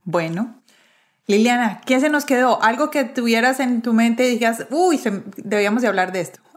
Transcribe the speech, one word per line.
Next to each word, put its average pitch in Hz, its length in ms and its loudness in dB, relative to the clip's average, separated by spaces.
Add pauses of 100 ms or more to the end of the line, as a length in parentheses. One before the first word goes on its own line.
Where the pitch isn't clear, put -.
Bueno. 170 600 -4 (640)
Liliana, 226 580 2
¿qué 254 140 2
se 294 100 2
nos 294 160 -2
quedó? 247 380 2
Algo 247 260 0
que 294 140 -2
tuvieras 233 560 0
en 247 240 -2
tu 240 100 -2
mente 233 340 2
y 247 40 2
digas, 226 400 -2
"Uy, 330 260 2
se, 202 260 -4 (140)
debíamos 208 460 0
de 247 40 2
hablar 185 240 0
de 185 100 -4
esto". - 180 -10 (180)